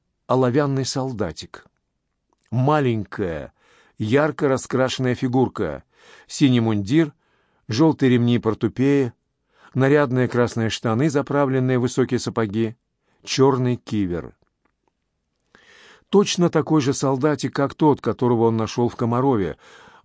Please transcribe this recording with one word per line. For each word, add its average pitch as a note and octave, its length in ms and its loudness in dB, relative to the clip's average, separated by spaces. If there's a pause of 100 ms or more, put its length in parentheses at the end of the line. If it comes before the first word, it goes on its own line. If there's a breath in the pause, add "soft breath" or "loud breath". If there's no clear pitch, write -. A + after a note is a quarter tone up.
(280)
оловянный C3 580 0
солдатик. A#2 800 -8 (880)
Маленькая, A2+ 1000 -2 (440 soft breath)
ярко C#3 500 0
раскрашенная B2+ 680 -2
фигурка, A#2+ 680 -2 (440 soft breath)
синий B2+ 340 2
мундир, A2+ 520 0 (540)
желтые C3+ 440 2
ремни A#2+ 280 2
портупеи, B2 720 0 (600 soft breath)
нарядные C3 540 2
красные A#2 420 0
штаны, A#2+ 400 -2
заправленные C3 680 0
в - 20 -2
высокие B2 380 0
сапоги, A2 560 -2 (480)
черный B2+ 520 2
кивер. F2 600 -6 (1700 soft breath)
Точно F#3 400 2
такой D#3 320 0
же C3+ 120 0
солдатик, C#3 600 -2
как C#3 180 -2
тот, D3+ 280 2
которого A#2 460 0
он A2+ 100 0
нашел A2 320 -2
в - 60 -16
Комарове, A#2 600 -2 (480 loud breath)